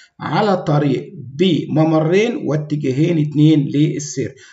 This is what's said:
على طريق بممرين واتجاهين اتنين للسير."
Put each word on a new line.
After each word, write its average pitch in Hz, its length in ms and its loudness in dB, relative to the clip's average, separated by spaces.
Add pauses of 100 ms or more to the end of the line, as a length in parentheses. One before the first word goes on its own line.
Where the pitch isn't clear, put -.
(200)
على 190 360 0
طريق 143 600 0
بممرين 160 1300 0
واتجاهين 151 720 -2
اتنين 151 560 4
للسير." 147 600 -2 (180)